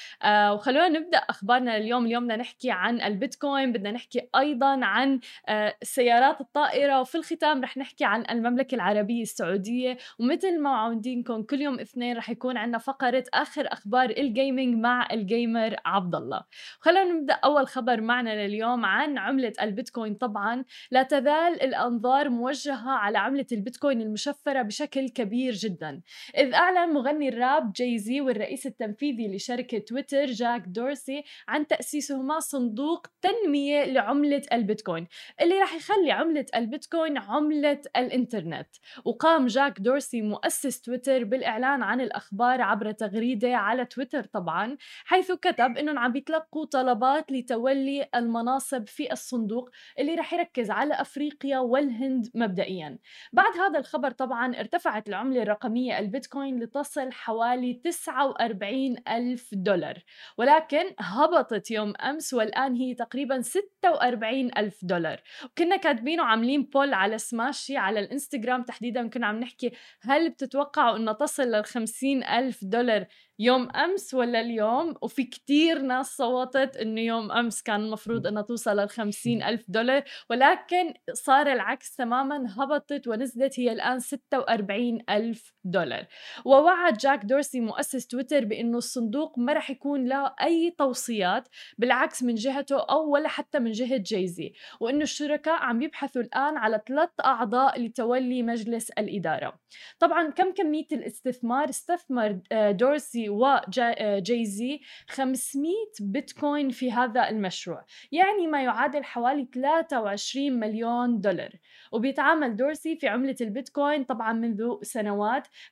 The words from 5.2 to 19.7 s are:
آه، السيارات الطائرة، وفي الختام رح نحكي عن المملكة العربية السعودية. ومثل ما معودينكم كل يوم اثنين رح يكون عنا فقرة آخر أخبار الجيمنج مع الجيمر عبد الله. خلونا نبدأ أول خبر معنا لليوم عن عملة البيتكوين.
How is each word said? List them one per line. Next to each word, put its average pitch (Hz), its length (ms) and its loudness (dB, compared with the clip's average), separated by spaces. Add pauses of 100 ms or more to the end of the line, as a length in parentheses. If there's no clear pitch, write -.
آه، 214 340 0
السيارات 247 580 4
الطائرة، 277 600 2
وفي 254 140 -4
الختام 311 480 0
رح - 140 -6
نحكي 277 280 -4
عن 226 260 2
المملكة 247 440 0
العربية 208 480 2
السعودية. 220 760 -2 (200)
ومثل 330 420 0
ما 285 100 0
معودينكم 233 480 -2 (240)
كل 262 180 -2
يوم 277 200 -2
اثنين 240 360 -4
رح 226 140 -8
يكون 247 260 -4
عنا 233 220 -2
فقرة 254 460 -2 (100)
آخر 294 380 -2
أخبار 247 380 0
الجيمنج 262 640 0
مع 240 380 2
الجيمر 226 720 0
عبد 180 300 0
الله. 135 300 -4 (360)
خلونا 359 240 6
نبدأ 330 300 0
أول 277 320 4
خبر 240 340 0
معنا 220 460 0
لليوم 226 380 0
عن 247 340 2
عملة 233 340 0 (100)
البيتكوين. 220 520 -4